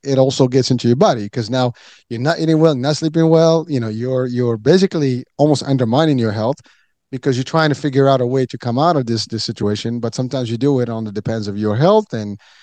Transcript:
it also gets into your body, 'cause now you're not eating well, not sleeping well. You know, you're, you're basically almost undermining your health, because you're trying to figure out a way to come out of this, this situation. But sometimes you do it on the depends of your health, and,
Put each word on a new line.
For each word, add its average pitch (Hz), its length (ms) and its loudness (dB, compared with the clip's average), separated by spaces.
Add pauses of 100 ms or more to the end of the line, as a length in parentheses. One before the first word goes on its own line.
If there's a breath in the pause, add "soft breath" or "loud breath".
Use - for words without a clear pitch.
it 135 160 0
also 131 300 2
gets 127 220 2
into 123 180 0
your 120 80 4
body, 135 320 2
'cause 113 220 -8
now 127 220 0 (360 loud breath)
you're 117 120 -8
not 160 200 0
eating 160 180 2
well, 160 160 4
not 139 220 -2
sleeping 165 320 0
well. 165 400 4
You 143 100 -2
know, 117 100 -2
you're, 127 380 -4
you're 123 300 -2
basically 143 680 2 (120)
almost 147 260 2
undermining 135 560 2
your 113 140 0
health, 113 240 -4 (560 soft breath)
because 135 240 -2
you're 127 80 -2
trying 160 240 2
to 143 80 0
figure 135 320 2
out 135 120 4
a 123 60 0
way 131 200 -2
to 120 120 -12
come 120 200 -4
out 160 180 2
of 127 100 -2
this, 113 200 -4
this 113 180 -8
situation. 113 560 -4
But 113 160 -6
sometimes 127 340 -4
you 120 60 -2
do 135 240 0
it 120 80 -2
on 113 160 -6
the 107 80 -8
depends 107 340 -6
of 101 100 -6
your 104 200 -2
health, 208 360 2
and, 104 280 -8 (220 soft breath)